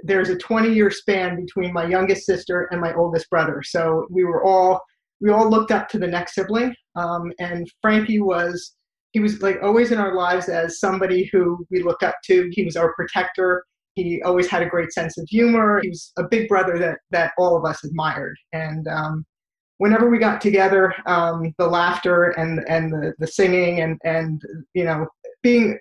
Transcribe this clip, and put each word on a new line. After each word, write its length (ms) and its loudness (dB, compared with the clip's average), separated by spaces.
there's 260 0
a 80 0
twenty-year 540 2
span 460 -2
between 360 -6
my 140 -2
youngest 400 0
sister 460 -2
and 80 -4
my 140 -2
oldest 360 -2
brother. 320 -2
So 480 -2
we 140 0
were 200 -2
all, 380 4
we 80 4
all 180 4
looked 220 2
up 200 0
to 80 -4
the 80 -2
next 280 -6
sibling. 400 -2
Um, 440 -4
and 280 -8
Frankie 380 2
was, 540 -2
he 80 0
was, 220 -2
like, 200 0
always 300 4
in 60 0
our 160 0
lives 340 0
as 320 -2
somebody 500 0
who 400 0
we 120 0
looked 200 -2
up 220 -2
to. 280 4
He 120 -2
was 100 -6
our 200 0
protector. 680 -2
He 280 -4
always 240 2
had 160 -2
a 40 -2
great 260 -4
sense 260 -6
of 100 -10
humor. 540 4
He 80 -4
was 280 -16
a 60 -2
big 240 0
brother 300 2
that, 200 -2
that 260 0
all 200 4
of 100 -2
us 180 -6
admired. 520 -4
And, 360 -8
um, 380 -4
whenever 320 4
we 100 4
got 220 0
together, 540 4
um, 540 -2
the 80 2
laughter 640 2
and, 360 -4
and 260 -2
the, 260 -4
the 80 -4
singing 540 2
and, 240 -2
and, 360 -2
you 120 0
know, 220 -2
being, 380 4